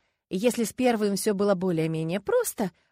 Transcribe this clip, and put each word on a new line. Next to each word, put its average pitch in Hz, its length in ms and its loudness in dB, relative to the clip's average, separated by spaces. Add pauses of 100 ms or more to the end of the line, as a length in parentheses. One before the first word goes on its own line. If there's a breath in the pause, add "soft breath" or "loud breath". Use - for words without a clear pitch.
(300)
И 185 60 -2
если 226 280 0
с - 80 -4
первым 214 420 0
все 214 180 0
было 202 220 2
более-менее 160 640 -2
просто, 392 540 -2 (200)